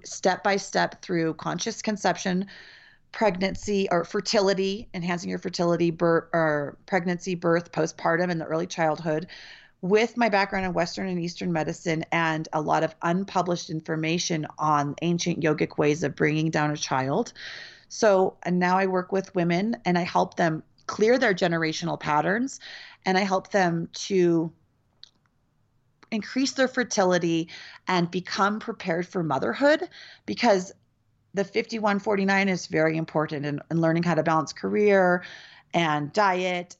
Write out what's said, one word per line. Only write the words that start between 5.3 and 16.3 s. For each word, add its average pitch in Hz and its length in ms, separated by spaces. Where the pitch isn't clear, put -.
fertility, 170 520
bir-, 165 400
or 151 540
pregnancy, 180 500
birth, 170 380
postpartum, 165 580
and 165 80
the 151 60
early 165 220
childhood, 160 600
with 214 340
my 240 140
background 196 340
in 185 100
Western 175 340
and 180 120
Eastern 175 320
medicine 160 600
and 160 420
a 156 80
lot 156 220
of 160 180
unpublished 175 680
information 160 760
on 147 420
ancient 170 400
yogic 156 380
ways 151 240
of 143 120
bringing 156 360